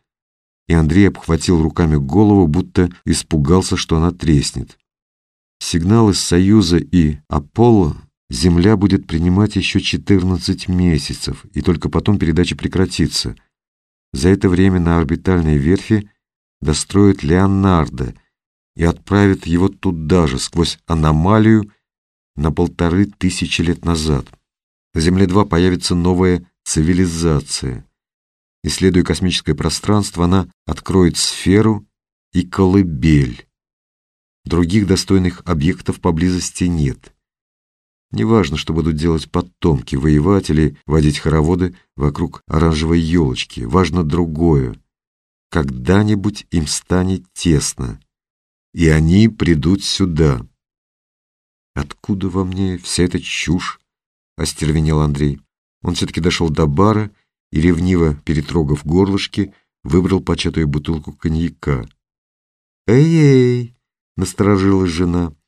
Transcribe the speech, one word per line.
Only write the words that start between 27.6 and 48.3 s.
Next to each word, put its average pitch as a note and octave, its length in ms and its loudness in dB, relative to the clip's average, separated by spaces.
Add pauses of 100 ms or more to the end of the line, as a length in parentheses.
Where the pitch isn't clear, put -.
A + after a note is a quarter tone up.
Исследуя F2+ 400 0
космическое E2 540 -2
пространство, F2 720 -2
она F2+ 220 0 (160)
откроет E2 520 0
сферу G#2 720 0 (440)
и F2+ 100 -2
колыбель. D#2+ 1080 0 (960)
Других F2 420 0
достойных F#2 580 0
объектов E2+ 560 -2
поблизости F2+ 640 -2
нет. D2+ 480 -4 (1000)
Неважно, G#2 440 0
что D#2+ 160 -6
будут D#2+ 220 0
делать D#2+ 340 -2
потомки, D#2 680 -2
воевать D2+ 540 2
или D2+ 360 0
водить D2 320 2
хороводы E2 560 0 (220)
вокруг D2 500 -6
оранжевой E2 540 0
елочки. D#2+ 600 -2
Важно E2+ 420 0
другое. D#2 760 0 (720)
Когда-нибудь F#2+ 1000 -2
им D#2 160 -2
станет F#2 640 -4
тесно, C2 680 -4 (800)